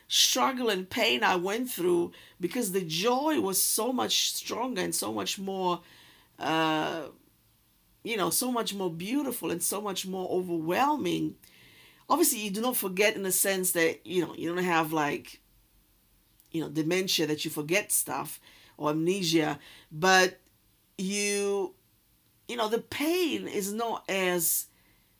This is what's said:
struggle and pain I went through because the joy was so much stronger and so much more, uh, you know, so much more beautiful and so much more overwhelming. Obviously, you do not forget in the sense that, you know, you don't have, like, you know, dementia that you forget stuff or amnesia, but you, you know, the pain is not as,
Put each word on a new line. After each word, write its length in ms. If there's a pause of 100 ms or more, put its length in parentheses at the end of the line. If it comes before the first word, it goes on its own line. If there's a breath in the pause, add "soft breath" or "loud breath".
struggle 640
and 220
pain 340
I 120
went 340
through 420 (280 loud breath)
because 320
the 100
joy 580
was 220
so 280
much 440
stronger 480
and 120
so 200
much 240
more, 420 (580 loud breath)
uh, 680 (1000)
you 120
know, 140
so 200
much 240
more 160
beautiful 600
and 120
so 200
much 240
more 240
overwhelming. 1040 (760 loud breath)
Obviously, 300
you 120
do 120
not 140
forget 400
in 60
the 100
sense 400
that, 340
you 180
know, 100
you 200
don't 100
have, 280
like, 480 (1120)
you 100
know, 80
dementia 560
that 180
you 60
forget 420
stuff 480 (380 loud breath)
or 120
amnesia, 680 (340 loud breath)
but 460 (580)
you, 800 (760)
you 80
know, 120
the 100
pain 680
is 260
not 360
as, 580 (540 soft breath)